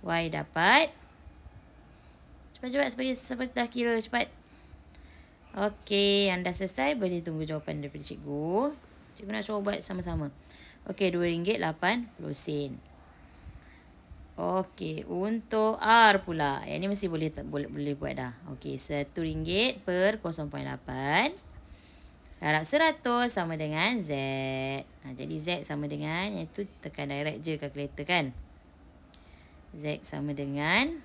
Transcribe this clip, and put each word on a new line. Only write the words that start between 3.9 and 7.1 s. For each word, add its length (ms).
cepat. 300
Okey, 800
yang 160
dah 80
selesai 400
boleh 320